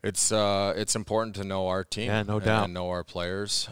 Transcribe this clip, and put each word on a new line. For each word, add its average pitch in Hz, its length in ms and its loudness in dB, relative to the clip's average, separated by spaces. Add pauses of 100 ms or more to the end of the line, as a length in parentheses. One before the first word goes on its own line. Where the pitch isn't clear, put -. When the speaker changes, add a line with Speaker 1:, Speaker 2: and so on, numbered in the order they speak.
Speaker 1:
it's, - 280 2
uh, 101 440 4
it's 104 200 0
important 110 420 -2
to 101 60 -4
know 95 240 -2
our 92 160 0
team 107 240 -4
Speaker 2:
Yeah, 107 160 2
no 104 140 0
Speaker 1:
and, 104 80 -2
Speaker 2:
doubt. 110 200 4
Speaker 1:
and 90 80 -6
know 90 160 -4
our 90 140 -2
players, 95 680 -4